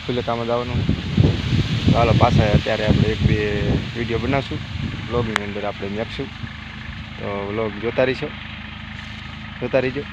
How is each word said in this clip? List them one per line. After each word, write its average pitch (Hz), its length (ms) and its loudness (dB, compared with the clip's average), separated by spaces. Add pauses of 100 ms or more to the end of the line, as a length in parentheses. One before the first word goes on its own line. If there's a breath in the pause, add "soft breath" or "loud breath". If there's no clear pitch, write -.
ફુલેકામાં 117 440 -2
જવાનું 120 340 0
છે. - 100 2 (1000)
ચાલો, 113 280 6
પાછા 113 340 6
અત્યારે 107 320 2
આપણે 208 280 6
એક - 140 -4
બે 107 100 4 (560)
વીડિયો 117 280 -2
બનાવશું, 135 380 0 (480)
વ્લોગની 110 380 -2
અંદર 101 200 -4
આપણે 98 300 -4
નાખશું, 113 320 -4 (920)
તો 107 100 -6 (200)
વ્લોગ 107 240 -2 (100)
જોતા 120 260 2
રહીશો, 131 200 -2 (1300)
જોતા 123 240 2
રહીજો. 131 180 -2 (100)